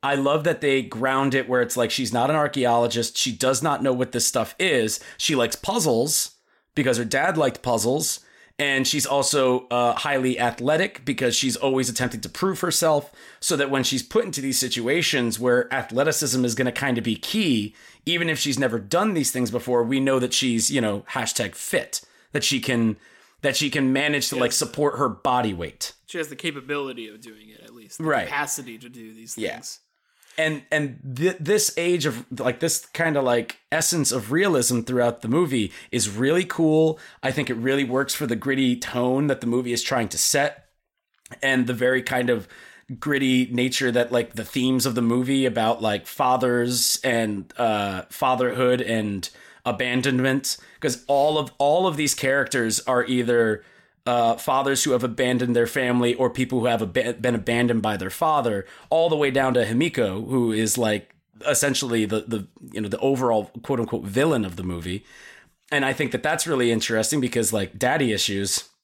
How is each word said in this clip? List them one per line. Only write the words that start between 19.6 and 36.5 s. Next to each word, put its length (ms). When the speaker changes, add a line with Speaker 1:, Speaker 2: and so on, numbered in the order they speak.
Speaker 1:
we 160
know 200
that 140
she's, 360
you 120
know, 300
hashtag 440
fit, 460
that 100
she 160
can, 380
that 140
she 140
can 240
manage 360
to, 60
Speaker 2:
Yes. 60
Speaker 1:
like, 100
support 460
her 120
body 440
weight. 400
Speaker 2:
She 100
has 100
the 80
capability 720
of 140
doing 280
it, 120
at 120
least. 260
The 40
Speaker 1:
Right. 240
Speaker 2:
capacity 520
to 100
do 240
these 240
Speaker 1:
Yeah. 180
Speaker 2:
things. 240
Speaker 1:
And, 340
and 280
th-, 260
this 340
age 300
of, 200
like, 220
this 320
kinda, 280
like, 360
essence 420
of 180
realism 480
throughout 420
the 60
movie 460
is 180
really 360
cool. 540